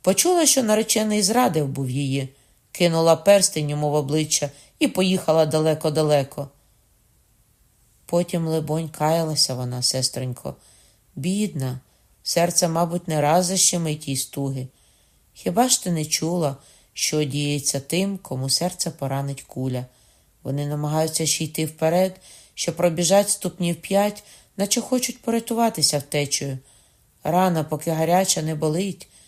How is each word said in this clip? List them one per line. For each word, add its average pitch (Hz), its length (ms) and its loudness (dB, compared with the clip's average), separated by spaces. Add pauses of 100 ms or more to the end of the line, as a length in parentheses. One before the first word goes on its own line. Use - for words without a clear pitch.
почула, 330 440 4
що 269 180 4
наречений 214 580 2
зрадив 185 460 2
був 135 220 -4
її, 135 400 -2 (420)
кинула 165 440 4
перстень 160 540 4
йому 147 200 -2
в 143 40 -2
обличчя 151 560 0 (300)
і 294 80 2
поїхала 180 580 2
далеко-далеко". 151 1040 0 (1600)
Потім, 175 420 -2
либонь, 156 420 -2
каялася 156 640 0
вона, 123 280 -6
сестренько. 131 760 -4 (600)
Бідна, 139 640 -4 (440)
серце, 170 440 0
мабуть, 170 400 -2
не 156 140 0
раз 165 240 4
защемить 170 600 0
їй 135 100 -2
стуги. 135 500 -6 (680)
Хіба 214 360 0
ж - 140 0
ти 180 80 -2
не 156 140 0
чула, 160 520 -2 (360)
що - 300 0
діється 143 560 -2
тим, 190 380 -2
кому 131 320 -6
серце 180 420 -2
поранить 139 500 -6
куля? 127 440 -6 (580)
Вони 143 240 -4
намагаються 156 580 -2
ще 156 180 -2
йти 156 220 -4
вперед, 175 560 0 (320)
що - 220 -4
пробіжать 175 540 2
ступнів 170 460 -2
п'ять, 202 480 0 (340)
наче 208 240 0
хочуть 247 400 -2
порятуватися 226 800 0
втечею. 139 580 -2 (680)
Рана, 170 400 2
поки 156 280 -4
гаряча, 165 500 2
не 156 140 -4
болить, 156 520 -2 (200)